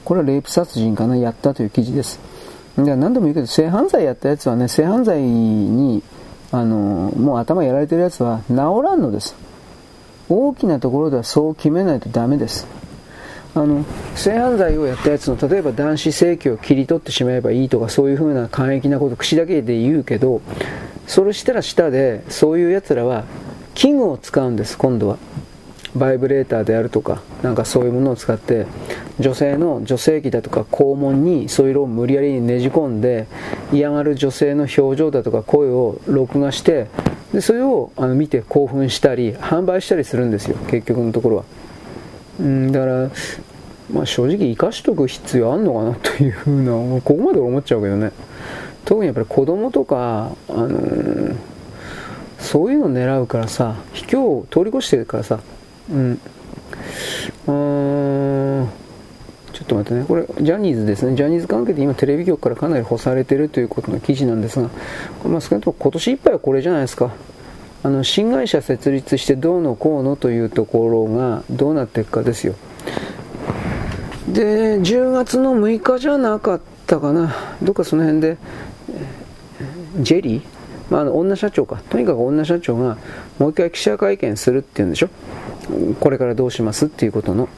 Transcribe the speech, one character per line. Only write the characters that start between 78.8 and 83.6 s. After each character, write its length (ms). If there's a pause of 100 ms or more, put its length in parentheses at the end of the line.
ジ 140
ェ 60
リ 160
ー？ 40 (480)
ま 100
あ、 20
あ 40
の、 120
女 180
社 160
長 140
か。 240
と 80
に 80
か 80
く 100
女 220
社 140
長 180
が 200 (420)
も 80
う 20
一 60
回 160